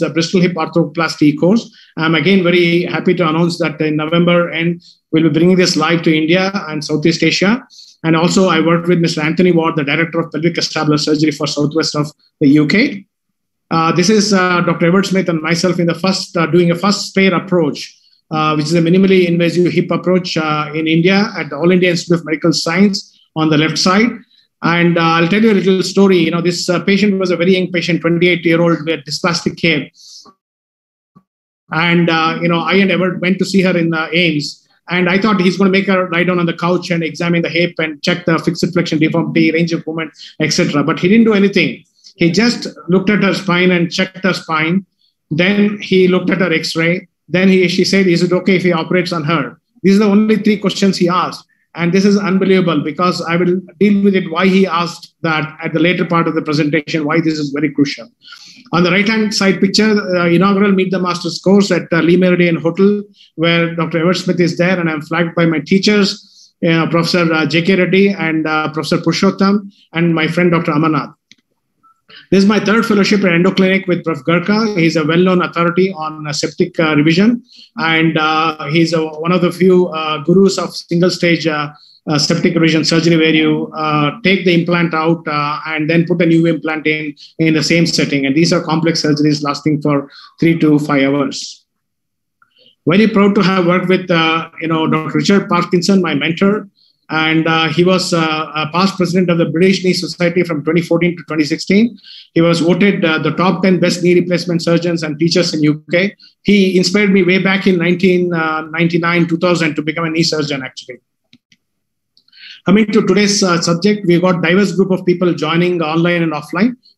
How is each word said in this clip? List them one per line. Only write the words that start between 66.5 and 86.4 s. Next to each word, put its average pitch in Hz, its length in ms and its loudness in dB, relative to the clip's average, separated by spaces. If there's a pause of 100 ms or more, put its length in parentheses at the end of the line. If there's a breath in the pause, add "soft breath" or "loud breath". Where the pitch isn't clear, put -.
uh, 165 240 0
Professor, 165 440 0
uh, 160 120 0
J 170 180 -2
K 190 120 2
Reddy 185 360 2
and, 160 360 -4
uh, 156 240 -2
Professor 156 280 -2
Purushottam, 190 720 0 (220 soft breath)
and 165 200 0
my 156 140 0
friend 175 240 2
Doctor 170 180 0
Amarnath. 151 420 -2 (1200 loud breath)
This 190 120 4
is 196 60 4
my 214 100 4
third 208 280 0
fellowship 202 380 2
at 180 80 2
Endo 180 200 2
Clinic 190 340 0
with 170 180 -2
Prof 156 200 -6
Gurkha. 208 520 0
He's 165 200 0
a 160 80 0
well-known 180 380 2
authority 170 500 0
on, 156 340 -10
uh, 147 60 -8
septic, - 480 -4
uh, 156 160 2
revision, 175 460 2 (340 loud breath)
and, 160 420 0
uh, 156 480 -2
he's 165 260 0
a, 160 120 0
one 160 280 -6
of 180 80 2
the 175 120 0
few, 180 360 2
uh, 156 340 -6
gurus 190 360 2
of 170 160 -8
single-stage, 170 720 0
uh, 147 240 -4 (380 soft breath)
uh, 151 100 0
septic 170 360 0
revision 160 300 2
surgery, 170 320 2
where 160 180 2
you, 156 420 0
uh, 151 360 -2 (100)
take 180 220 0
the 180 100 2
implant 170 400 0
out, 165 320 0
uh, 147 400 -4
and 156 220 -4
then 170 180 2
put 175 160 -2
a 170 40 2
new 165 200 2